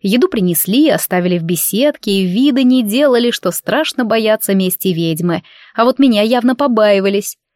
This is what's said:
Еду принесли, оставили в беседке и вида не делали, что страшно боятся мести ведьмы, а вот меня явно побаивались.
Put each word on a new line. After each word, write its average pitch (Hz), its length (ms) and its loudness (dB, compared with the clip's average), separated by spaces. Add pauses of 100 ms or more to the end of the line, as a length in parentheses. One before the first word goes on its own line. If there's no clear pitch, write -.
Еду 247 280 0
принесли, 202 600 0
оставили 180 500 -2
в 165 40 -6
беседке 202 680 -2
и 196 120 0
вида 247 380 0
не 254 220 4
делали, 240 480 2
что - 180 -4
страшно 254 540 -4
боятся 214 500 0
мести 190 340 0
ведьмы, 165 540 -2 (320)
а 226 100 0
вот 262 140 0
меня 240 240 2
явно 240 320 0
побаивались. 208 840 0 (180)